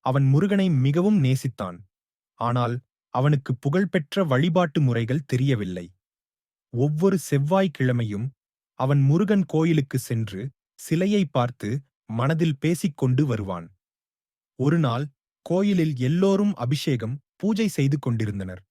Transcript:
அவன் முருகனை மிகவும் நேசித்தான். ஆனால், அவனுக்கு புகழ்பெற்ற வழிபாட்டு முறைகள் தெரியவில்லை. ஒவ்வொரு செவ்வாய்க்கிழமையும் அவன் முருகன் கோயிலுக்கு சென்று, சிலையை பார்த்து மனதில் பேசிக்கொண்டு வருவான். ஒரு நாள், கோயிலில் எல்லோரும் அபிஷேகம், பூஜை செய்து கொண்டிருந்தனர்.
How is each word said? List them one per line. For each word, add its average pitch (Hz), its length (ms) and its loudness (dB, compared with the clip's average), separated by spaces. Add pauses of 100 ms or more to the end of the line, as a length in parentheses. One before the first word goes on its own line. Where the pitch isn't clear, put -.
அவன் 135 240 2
முருகனை 190 460 2
மிகவும் 156 540 2
நேசித்தான். 120 540 -2 (560)
ஆனால், 120 460 -2 (280)
அவனுக்கு 135 480 0
புகழ்பெற்ற 180 680 -2
வழிபாட்டு 160 560 0
முறைகள் 123 460 0
தெரியவில்லை. 104 680 -2 (800)
ஒவ்வொரு 151 480 2 (120)
செவ்வாய்க்கிழமையும் 135 1000 0 (440)
அவன் 139 260 2
முருகன் 180 440 2
கோயிலுக்கு 156 540 0
சென்று, 110 520 -6 (240)
சிலையை 190 500 0
பார்த்து 123 560 -4 (260)
மனதில் 147 520 0
பேசிக்கொண்டு 151 680 0
வருவான். 95 460 -6 (800)
ஒரு 147 240 2
நாள், 131 280 0 (360)
கோயிலில் 175 540 0
எல்லோரும் 190 580 2
அபிஷேகம், 123 680 -2 (160)
பூஜை 214 320 0
செய்து 143 300 0
கொண்டிருந்தனர். 101 720 -4